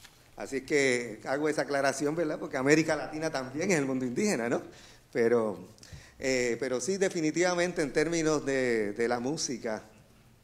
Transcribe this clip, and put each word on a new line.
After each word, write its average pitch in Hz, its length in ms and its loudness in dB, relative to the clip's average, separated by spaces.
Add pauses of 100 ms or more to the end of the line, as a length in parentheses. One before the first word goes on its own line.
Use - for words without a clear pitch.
(360)
así 131 300 -8
que 123 580 2
hago 147 240 0
esa 151 140 0
aclaración, 139 520 0
¿verdad? 160 240 -2
Porque 143 200 -6
América 156 360 6
Latina 156 360 -4
también 139 400 -4
es 175 80 4
el 139 80 0
mundo 131 180 -2
indígena, 127 460 0
¿no? 151 100 0 (520)
Pero, 113 460 2 (640)
eh, 123 400 0
pero 127 200 -2
sí, 190 160 -2
definitivamente 175 880 0
en 135 100 -2
términos 156 540 0
de, 120 460 0
de 117 160 0
la 120 100 0
música, 120 640 -6 (600)